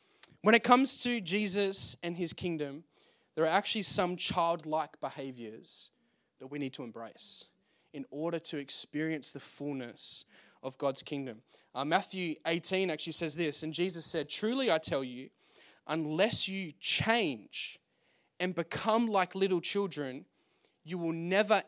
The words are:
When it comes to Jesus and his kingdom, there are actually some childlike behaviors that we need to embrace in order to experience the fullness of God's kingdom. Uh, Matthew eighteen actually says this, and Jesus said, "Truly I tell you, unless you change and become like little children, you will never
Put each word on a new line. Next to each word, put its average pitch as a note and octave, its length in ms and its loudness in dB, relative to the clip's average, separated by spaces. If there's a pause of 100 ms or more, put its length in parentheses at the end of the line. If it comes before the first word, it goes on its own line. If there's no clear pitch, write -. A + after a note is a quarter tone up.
(400)
When G#3+ 140 8
it A3+ 80 8
comes B3+ 400 6
to A#3+ 180 0
Jesus G3 840 0
and E3+ 140 -4
his E3+ 160 -2
kingdom, D3+ 520 -4 (500)
there D#3 100 2
are D#3+ 40 4
actually G3+ 340 2
some F3+ 340 2
childlike D#3+ 840 0
behaviors B2+ 920 -10 (500)
that C3+ 80 -14
we C#3+ 100 -8
need C#3 160 -4
to - 80 -8
embrace - 640 -10 (480)
in C#3+ 160 -8
order E3 280 -4
to D#3 200 -4
experience D3 720 -2
the C#3 100 -6
fullness - 840 -6 (360)
of C3 140 -8
God's C#3 260 0
kingdom. C3 380 -6 (340)
Uh, C3 100 -2
Matthew F3 500 0 (100)
eighteen F3 460 0
actually D#3 220 -4
says D3+ 220 0
this, D#3 280 -2
and D#3 100 -4
Jesus E3+ 320 -2
said, D3+ 240 -2
"Truly B3 420 0
I E3 60 6
tell D#3 280 0
you, B2+ 260 -12 (560)
unless D#3+ 600 2
you F#3+ 340 -4
change - 960 0 (640)
and F3+ 140 0
become G#3+ 520 0
like G3 280 2
little F#3+ 260 2
children, D3+ 640 -4 (560)
you F3 160 -8
will E3+ 140 0
never F#3+ 560 4